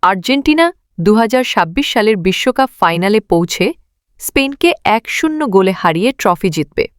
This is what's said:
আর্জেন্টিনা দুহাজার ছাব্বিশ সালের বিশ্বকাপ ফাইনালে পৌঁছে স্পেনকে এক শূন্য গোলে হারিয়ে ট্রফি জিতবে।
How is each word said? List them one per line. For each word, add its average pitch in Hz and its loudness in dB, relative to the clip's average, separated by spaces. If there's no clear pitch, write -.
আর্জেন্টিনা 277 2
দুহাজার 220 2
ছাব্বিশ 180 -2
সালের 220 2
বিশ্বকাপ 190 -2
ফাইনালে 185 2
পৌঁছে 175 0
স্পেনকে 277 -2
এক 220 0
শূন্য 311 -4
গোলে 190 2
হারিয়ে 180 0
ট্রফি 185 0
জিতবে। - -4